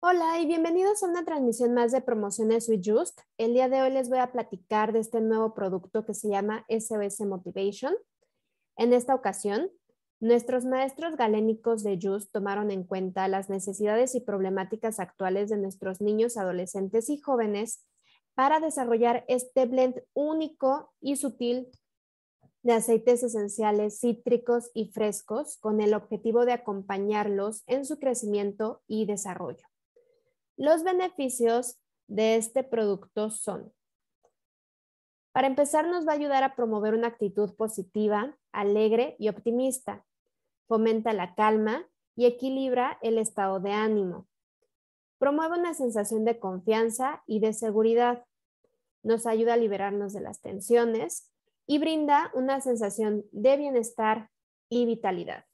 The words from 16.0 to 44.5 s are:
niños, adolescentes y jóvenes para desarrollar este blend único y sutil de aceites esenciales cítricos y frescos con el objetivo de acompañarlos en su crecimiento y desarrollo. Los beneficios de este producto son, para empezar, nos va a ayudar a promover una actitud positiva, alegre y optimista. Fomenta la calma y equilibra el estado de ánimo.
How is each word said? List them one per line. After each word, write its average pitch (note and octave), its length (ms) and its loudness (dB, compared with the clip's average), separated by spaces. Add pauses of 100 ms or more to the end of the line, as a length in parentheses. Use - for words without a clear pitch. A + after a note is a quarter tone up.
niños, A3 380 0
adolescentes F#3+ 720 -2
y D4 80 -2
jóvenes A3+ 680 -4 (480)
para C#4+ 240 4
desarrollar A#3+ 720 2
este B3+ 380 2
blend B3+ 360 2 (120)
único D4+ 880 -2
y C#4 140 -2
sutil B3 520 -4 (960)
de A#3+ 100 4
aceites A3+ 500 4
esenciales G#3 800 0
cítricos A#3+ 720 0
y A3 200 -4
frescos G#3+ 680 -4
con G#3+ 240 0
el G#3 100 4
objetivo A3+ 540 0
de B3 80 2
acompañarlos G3+ 1120 -2
en C4+ 180 -2
su D4+ 140 -8
crecimiento G#3+ 880 -2
y G#3+ 180 -2
desarrollo. F#3 640 -8 (880)
Los D#4 260 4
beneficios C4+ 1000 0 (260)
de A3 300 2
este A3+ 260 -2
producto G#3+ 680 -2
son, - 420 -8 (1600)
para C4 140 2
empezar, D4 420 2
nos F4 180 0
va D#4 60 2
a D4 40 2
ayudar C#4 280 2
a C4+ 100 -2
promover A3 380 0
una A3+ 140 0
actitud G#3 500 -2
positiva, G#3+ 800 -2 (160)
alegre G#3+ 640 2
y G#3+ 120 -2
optimista. A#3 760 -4 (640)
Fomenta A3 460 2
la F#3 200 -4
calma G#3+ 540 2 (260)
y A#3+ 120 4
equilibra B3+ 760 0
el A3+ 160 0
estado G3 440 -2
de G3 120 -2
ánimo. G#3 560 0 (880)